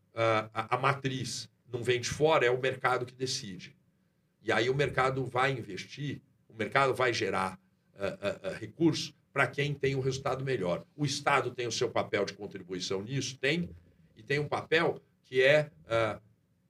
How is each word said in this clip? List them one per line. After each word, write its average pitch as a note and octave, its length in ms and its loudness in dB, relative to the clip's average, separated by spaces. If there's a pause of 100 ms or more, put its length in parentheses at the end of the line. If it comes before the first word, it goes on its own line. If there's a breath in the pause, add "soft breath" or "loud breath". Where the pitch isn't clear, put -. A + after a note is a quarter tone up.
(140)
a, A2 400 2
a, A2+ 220 -2
a - 20 4
matriz. C3 680 -2 (240)
Não A#2+ 120 -6
vem B2 160 2
de A#2 100 -6
fora, D#3 360 4
é A#2+ 40 6
o B2+ 100 2
mercado B2+ 460 0
que - 80 -12
decide. A2+ 640 -8 (640)
E G#2+ 100 -2
aí A2+ 180 2
o C3 60 0
mercado C3+ 500 0
vai C3 260 0
investir, C3+ 680 -8 (260)
o - 60 -20
mercado A#2 400 4
vai B2 200 2
gerar, F#2+ 460 0 (380)
ah, F#2+ 240 -4
ah, G2 220 -2
ah, F#2+ 80 -6
recursos B2+ 600 0 (200)
pra C#3 120 2
quem C#3+ 280 -2
tem C3+ 220 0
um C3 40 -2
resultado C3 460 -2
melhor. B2 400 -2 (100)
O D3 100 -2
Estado C3+ 460 0
tem A#2+ 160 -6
o A2+ 40 -4
seu A#2 180 0
papel G2+ 340 0
de F#2+ 100 -4
contribuição F#2+ 680 -6
nisso? C3 360 -6
Tem. E3+ 320 0 (460)
E A2 80 -20
tem C#3+ 160 0
um D3 80 -2
papel D#3 540 0 (240)
que C3 160 2
é, D3+ 280 6 (200)
ah, A2 320 0 (480)